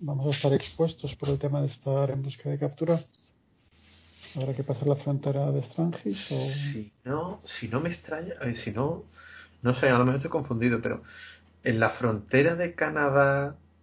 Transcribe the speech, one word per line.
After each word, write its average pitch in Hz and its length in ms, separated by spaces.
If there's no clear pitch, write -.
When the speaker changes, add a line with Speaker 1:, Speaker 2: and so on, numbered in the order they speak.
Speaker 1:
¿vamos 143 260
a 147 40
estar 143 220
expuestos 147 640
por 143 120
el 139 100
tema 143 220
de 143 80
estar 139 420
en 135 120
búsqueda 139 300
de 143 60
captura? 165 460
¿Habrá 131 200
que 139 100
pasar - 240
la 143 80
frontera 143 560
de 139 100
Strangis 170 680
o? 139 60
Speaker 2:
Si 107 200
no, 160 400
si - 240
no 117 120
me 165 80
extraña, 170 540
eh, 120 120
si - 160
no, 135 340
no 123 120
sé, 139 140
a 131 100
lo 123 60
mejor 127 120
estoy 139 140
confundido, 120 520
pero - 200
en 113 160
la 110 100
frontera 127 640
de 170 200
Canadá 143 840